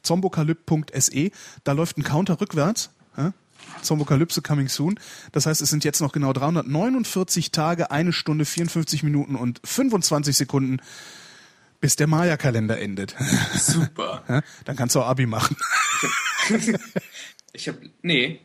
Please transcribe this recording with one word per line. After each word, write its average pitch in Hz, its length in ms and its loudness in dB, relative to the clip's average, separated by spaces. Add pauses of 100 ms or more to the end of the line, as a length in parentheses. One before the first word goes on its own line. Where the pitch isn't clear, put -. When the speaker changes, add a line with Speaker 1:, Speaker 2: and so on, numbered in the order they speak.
Speaker 1:
Zombokalyp 165 600 0
punkt 156 260 0
S 135 200 0
E, 156 200 0 (340)
da 143 80 2
läuft 160 240 0
ein 151 60 -6
Counter 170 360 2
rückwärts. 180 500 0 (280)
Ja? 165 160 -2 (480)
Zombokalypse 151 600 2
coming 143 280 0
soon. 175 280 0 (360)
Das 143 120 2
heißt, 156 160 2
es 139 80 0
sind 151 140 0
jetzt 147 160 0
noch 143 140 -2
genau 143 200 2
dreihundertneunundvierzig 170 1160 0
Tage, 170 400 0
eine 160 220 2
Stunde, 151 320 0
vierundfünfzig 165 580 -2
Minuten 143 320 0
und 120 300 -4
fünfundzwanzig 165 720 2
Sekunden, 131 420 0 (1040)
bis 143 160 2
der 147 100 2
Maya-Kalender 147 720 2
endet. 98 360 -6 (420)
Speaker 2:
Super. - 680 0
Speaker 1:
<laughs> - 40 -10
Ja? 127 120 2 (240)
Dann 139 120 -6
kannst 123 180 -2
du 139 60 4
auch 117 60 0
Abi 131 180 2
machen. 113 320 0 (920)
Speaker 2:
<laughs> 220 280 0 (760)
Ich - 140 -10
hab, 139 80 -8 (280)
nee. 151 420 0